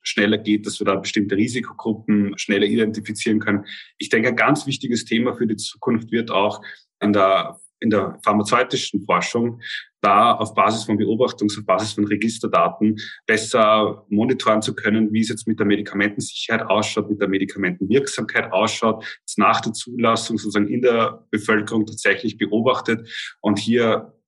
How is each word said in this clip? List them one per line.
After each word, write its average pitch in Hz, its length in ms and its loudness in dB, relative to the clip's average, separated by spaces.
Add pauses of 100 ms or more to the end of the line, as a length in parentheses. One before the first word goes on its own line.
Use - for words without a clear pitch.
schneller 107 360 2
geht, 107 280 0
dass 104 140 -8
wir 101 60 -4
da 98 100 2
bestimmte 98 400 -2
Risikogruppen 110 1000 -2
schneller 101 300 0
identifizieren 107 720 0
können. 101 260 -2 (320)
Ich - 120 -8
denke, 113 180 2
ein 117 80 0
ganz 123 320 2
wichtiges 117 380 -4
Thema 120 300 0
für 117 120 -2
die 107 80 -2
Zukunft - 560 -4
wird 113 180 -2
auch 101 320 0 (400)
in 104 100 2
der, 95 480 2 (200)
in 117 100 0
der 95 340 0
pharmazeutischen 104 840 0
Forschung, 117 520 0 (420)
da 104 320 6
auf 107 200 -4
Basis 107 300 2
von 104 160 0
Beobachtungs-, 110 580 0
auf 107 80 -10
Basis - 280 0
von 107 120 0
Registerdaten 107 920 0 (280)
besser 110 840 2
monitoren 110 520 2
zu 113 140 -4
können, 110 360 2
wie 110 100 2
es 110 80 0
jetzt - 180 -6
mit 107 100 -2
der 107 80 0
Medikamentensicherheit 104 960 -2
ausschaut, 104 480 0
mit 104 100 -2
der 101 80 0
Medikamentenwirksamkeit 98 1200 -2
ausschaut, 110 520 0 (180)
jetzt - 180 -8
nach 107 200 4
der 110 140 -8
Zulassung 113 640 -2
sozusagen 104 300 -2
in 123 160 -2
der 113 480 2
Bevölkerung 107 560 0
tatsächlich 104 500 -2
beobachtet. 113 1040 -2
Und 104 160 0
hier 113 560 0 (140)